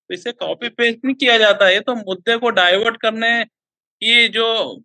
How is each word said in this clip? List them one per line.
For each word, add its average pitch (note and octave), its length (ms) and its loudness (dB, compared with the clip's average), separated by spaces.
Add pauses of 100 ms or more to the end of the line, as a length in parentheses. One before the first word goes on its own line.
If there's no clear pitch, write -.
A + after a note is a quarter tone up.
तो F#3 60 -10
इसे A#3+ 180 -10
copy E3+ 360 -8
paste A#3 360 -2
नहीं C4 100 -2
किया B3 240 2
जाता। G3+ 300 4
ये G3 120 2
तो B3 140 -4
मुद्दे G3+ 420 -4
को A#3 140 -2
divert G3 520 0
करने A3+ 420 -2 (560)
की, A3+ 280 4
जो A3 560 -2